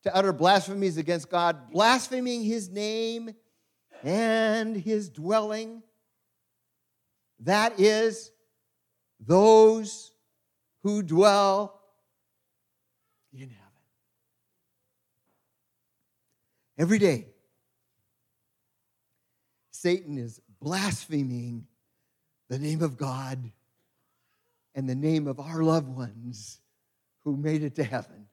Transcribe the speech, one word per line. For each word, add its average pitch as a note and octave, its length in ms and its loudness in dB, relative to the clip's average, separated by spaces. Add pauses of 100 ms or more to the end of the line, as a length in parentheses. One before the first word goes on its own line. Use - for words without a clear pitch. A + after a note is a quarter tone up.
"To F#3 120 0
utter F#3+ 160 4
blasphemies F#3+ 640 2
against D#3+ 320 -4
God, E3+ 420 0
blaspheming A#3+ 720 0
his G#3+ 260 -4
name A3 680 -6 (680)
and A3 720 0
his G3+ 340 -4
dwelling. G#3+ 760 -4 (1600)
That G#3 400 0
is, A3 520 2 (880)
those A3 920 6 (720)
who G3+ 180 -2
dwell G3 800 2 (1500)
in C3 160 -20
heaven." G2+ 120 -20 (3250)
Every F3+ 220 2
day, D3+ 280 2 (2500)
Satan F3 460 -4
is A#2 220 -12 (220)
blaspheming C#3 1040 -6 (800)
the B2+ 120 -8
name D3+ 220 -4
of C#3+ 160 -4
God C3 540 -8 (1200)
and C3+ 140 -6
the B2+ 60 -4
name D3+ 300 0
of C3+ 140 -6
our D#3+ 240 -4
loved D#3+ 240 2
ones A#2 720 -12 (640)
who C#3+ 140 -4
made D3+ 260 -2
it C#3+ 120 -6
to D3+ 80 -2
heaven. G#2+ 500 -8